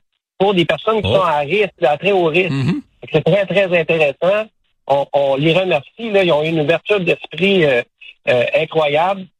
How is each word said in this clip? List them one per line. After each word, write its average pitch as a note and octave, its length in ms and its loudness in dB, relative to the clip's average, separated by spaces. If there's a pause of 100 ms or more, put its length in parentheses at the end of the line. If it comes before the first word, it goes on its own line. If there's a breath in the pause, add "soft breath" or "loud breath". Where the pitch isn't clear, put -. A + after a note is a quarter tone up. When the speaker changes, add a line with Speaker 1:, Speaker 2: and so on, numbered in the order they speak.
(380)
Speaker 1:
pour G3 160 2
des F3 100 2
personnes A3 380 -2
qui F#2+ 60 -4
Speaker 2:
Oh. A2 80 0
Speaker 1:
sont G3 60 2
à D#3+ 180 0
risque, F3+ 320 -2 (100)
à D3+ 160 2
très F#3+ 140 -2
haut F3+ 120 2
risque. E3 260 0
Speaker 2:
Mm-hmm. C#3 300 -2 (200)
Speaker 1:
Fait - 60 -20
que - 60 -14
c'est D3+ 120 0
très, F#3+ 220 2
très F3+ 320 0
intéressant. E3+ 680 0 (380)
On, C#3 260 0
on C#3 240 2
les D3+ 160 2
remercie. F#3 580 -2
Là, G3 140 2
ils E3+ 80 2
ont D3 100 2
eu D#3 60 -2
une D#3+ 120 -2
ouverture E3 400 0
d'esprit, E3+ 640 0
euh, B2 180 2 (460 loud breath)
euh, B2 160 2 (100)
incroyable. D#3+ 720 0 (140)